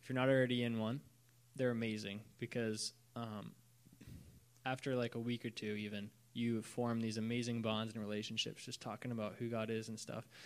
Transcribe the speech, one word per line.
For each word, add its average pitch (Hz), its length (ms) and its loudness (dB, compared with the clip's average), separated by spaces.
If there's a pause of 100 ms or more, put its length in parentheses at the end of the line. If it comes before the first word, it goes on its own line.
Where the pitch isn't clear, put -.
If - 80 -10
you're 131 60 0
not 131 120 6
already 123 360 6
in 117 160 2
one, 113 200 0 (560)
they're 127 160 4
amazing 107 500 0 (160)
because, 113 560 -2 (220)
um, 110 360 -6 (1120)
after, 131 300 0
like, 120 200 2
a 117 40 -2
week 117 240 -2
or 117 60 -4
two 107 260 -4
even, 104 360 -4 (220)
you 117 280 2
form 117 400 0
these 113 160 0
amazing 117 460 0
bonds 110 320 0
and 107 80 -4
relationships 107 600 -2
just - 160 -8
talking 120 320 -6
about 110 280 -2
who 117 100 -2
God 113 220 0
is 113 180 -2
and 110 100 -8
stuff. - 280 -8 (180)